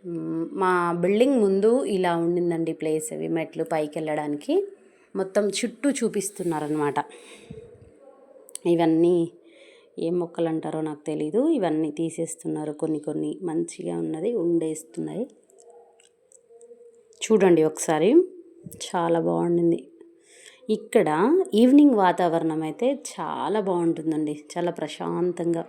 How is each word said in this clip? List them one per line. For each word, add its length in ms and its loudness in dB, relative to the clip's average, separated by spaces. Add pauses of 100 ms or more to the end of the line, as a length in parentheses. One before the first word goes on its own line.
మ్, 460 -6
మా 420 2
బిల్డింగ్ 480 4
ముందు 420 4
ఇలా 340 0
ఉండిందండి 560 0
ప్లేస్, 400 -4
అవి 140 -6
మెట్లు 360 -4
పైకి 360 -2
వెళ్ళడానికి. 680 -2 (480)
మొత్తం 320 0
చుట్టూ 420 -4
చూపిస్తున్నారనమాట. 1040 -2 (1700)
ఇవన్నీ 680 4 (680)
ఏం 200 -2
మొక్కలు 280 -4
అంటారో 340 -4
నాకు 240 -8
తెలీదు. 440 0
ఇవన్నీ 420 0
తీసేస్తున్నారు. 840 -6
కొన్ని 260 -4
కొన్ని 420 -6
మంచిగా 560 -6
ఉన్నది 380 -4
ఉండేస్తున్నాయి. 920 -4 (2000)
చూడండి 380 4
ఒకసారి, 520 0 (720)
చాలా 320 0
బాగుండింది. 680 0 (840)
ఇక్కడ 680 2 (180)
ఈవినింగ్ 420 8
వాతావరణం 680 2
అయితే 300 -2
చాలా 680 -6
బాగుంటుందండి, 840 -2 (140)
చాలా 140 -2
ప్రశాంతంగా 960 -4